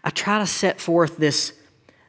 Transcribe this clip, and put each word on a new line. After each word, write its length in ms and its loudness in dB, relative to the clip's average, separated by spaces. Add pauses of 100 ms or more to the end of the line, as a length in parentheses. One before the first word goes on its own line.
I 80 -2
try 280 -2
to 60 0
set 340 -2
forth 380 2
this, 360 0 (560)